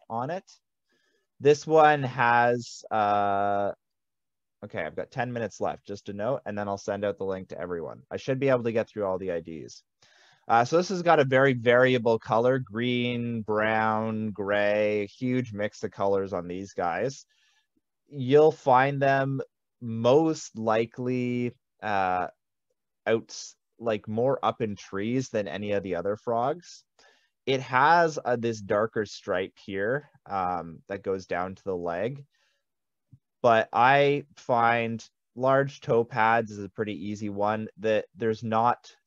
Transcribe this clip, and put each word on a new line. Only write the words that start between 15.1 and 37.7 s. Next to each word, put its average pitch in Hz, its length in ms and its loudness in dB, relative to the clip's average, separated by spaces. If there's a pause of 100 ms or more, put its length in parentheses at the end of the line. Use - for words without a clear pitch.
mix 104 320 -8
of 101 80 -6
colors 98 400 0
on 87 160 -6
these 92 240 -10
guys. 95 540 -4 (840)
You'll 147 440 4
find 135 480 2
them 135 400 0 (400)
most 123 760 2
likely, 123 920 -2 (320)
uh, 92 440 0 (800)
out, 110 320 -2 (400)
like, 113 300 -4
more 117 360 0
up 110 180 0
in 104 140 -4
trees 117 540 -4
than 104 180 -4
any 101 260 -6
of 98 100 -2
the 92 120 -4
other 98 220 -4
frogs. 127 640 -4 (640)
It 131 160 0
has, 143 640 4
uh, 123 120 0
this 117 240 -2
darker 104 460 -2
stripe 95 520 -6
here, 107 520 -4 (200)
um, 90 500 -6 (100)
that 98 140 -8
goes 95 220 -6
down 90 300 -6
to - 80 -20
the 95 120 -6
leg. 92 500 -6 (1160)
But 113 300 4
I 143 520 4 (120)
find 117 720 0 (320)
large 135 420 0
toe 117 240 2
pads 113 480 0
is 101 120 -12
a 95 60 -12
pretty 104 400 -8
easy 104 200 -8
one. 107 480 -2